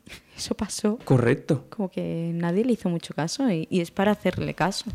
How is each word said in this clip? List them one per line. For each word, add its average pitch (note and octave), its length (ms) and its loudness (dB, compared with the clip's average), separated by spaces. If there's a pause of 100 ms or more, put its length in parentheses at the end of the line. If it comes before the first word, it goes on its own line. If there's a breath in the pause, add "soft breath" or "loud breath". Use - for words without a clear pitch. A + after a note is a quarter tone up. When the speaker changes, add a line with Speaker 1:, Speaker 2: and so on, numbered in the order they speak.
Speaker 1:
<laughs> - 300 -20
eso - 180 -4
pasó. G#3+ 480 -2
Speaker 2:
Correcto. C3 680 4
Speaker 1:
Como F#3+ 220 -6
que E3+ 420 -4
nadie E3+ 300 0
le B3+ 80 2
hizo G#3 160 0
mucho E3+ 260 -2
caso G#3+ 380 0
y, D#3+ 180 -2
y F3+ 120 2
es E3+ 100 -4
para G3+ 200 2
hacerle E3+ 420 -2
caso. - 420 0